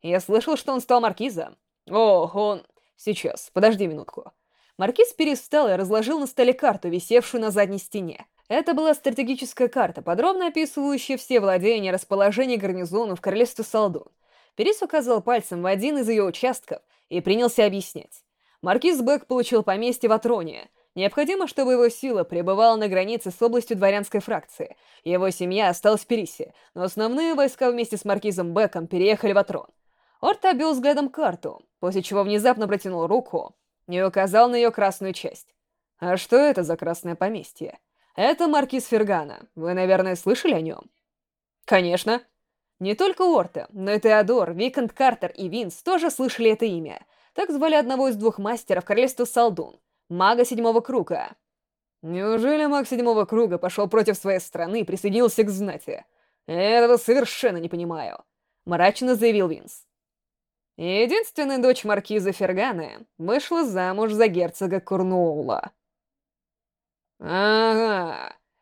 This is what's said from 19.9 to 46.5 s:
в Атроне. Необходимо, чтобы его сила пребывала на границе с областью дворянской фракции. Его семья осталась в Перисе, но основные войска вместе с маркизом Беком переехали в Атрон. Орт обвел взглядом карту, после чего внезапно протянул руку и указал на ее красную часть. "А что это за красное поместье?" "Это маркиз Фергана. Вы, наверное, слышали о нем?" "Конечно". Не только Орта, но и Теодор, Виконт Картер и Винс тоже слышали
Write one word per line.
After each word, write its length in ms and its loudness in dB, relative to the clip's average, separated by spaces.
в 40 6
Атроне. 560 -2
Необходимо, 540 -2
чтобы 240 0
его 180 6
сила 340 -2
пребывала 520 2
на 120 -2
границе 440 -2
с 100 -8
областью 360 0
дворянской 420 0
фракции. 560 -8
Его 280 0
семья 380 0
осталась 320 2
в 60 -20
Перисе, 460 -4
но 80 -6
основные 500 -2
войска 380 0
вместе 260 -4
с 80 -12
маркизом 480 -2
Беком 320 0
переехали 480 0
в 60 4
Атрон. 280 -4
Орт 240 0
обвел 280 2
взглядом 360 0
карту, 540 -6
после 240 -2
чего 180 -2
внезапно 460 0
протянул 400 -4
руку 480 -2
и 140 -4
указал 480 4
на 80 0
ее 140 4
красную 420 -2
часть. 420 -14
"А 180 0
что 180 0
это 260 4
за 160 -2
красное 380 -6
поместье?" 640 -8
"Это 320 2
маркиз 380 0
Фергана. 680 -2
Вы, 180 -4
наверное, 420 2
слышали 380 0
о 80 0
нем?" 300 -10
"Конечно". 560 2
Не 160 -4
только 280 0
Орта, 480 0
но 220 -4
и 60 0
Теодор, 540 4
Виконт 400 -2
Картер 380 0
и 160 -10
Винс 340 -8
тоже 300 0
слышали 400 0